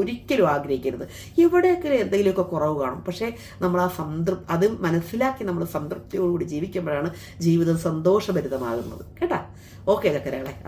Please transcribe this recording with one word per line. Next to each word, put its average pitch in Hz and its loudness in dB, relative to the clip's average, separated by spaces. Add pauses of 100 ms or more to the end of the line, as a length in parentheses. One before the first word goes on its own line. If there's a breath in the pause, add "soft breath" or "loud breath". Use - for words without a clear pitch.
ഒരിക്കലും 226 2
ആഗ്രഹിക്കരുത്. 131 -2 (380 loud breath)
എവിടെയൊക്കെ 349 4 (140)
എന്തെങ്കിലുമൊക്കെ 190 2
കുറവ് 151 2
കാണും, 127 -4
പക്ഷേ 220 -4 (320 loud breath)
നമ്മൾ 180 2
ആ 180 2 (100)
സംതൃപ്-, 165 -2
അത് 170 2 (220)
മനസ്സിലാക്കി 226 0
നമ്മൾ 170 -2 (100)
സംതൃപ്തിയോടുകൂടി 175 -2
ജീവിക്കുമ്പോഴാണ് 160 -2 (280 loud breath)
ജീവിതം 165 4
സന്തോഷഭരിതമാകുന്നത്, 156 0 (160)
കേട്ടാ. 349 -2 (460 loud breath)
ഓക്കെ 208 4 (100)
ചക്കരകളെ, 135 -6 (120)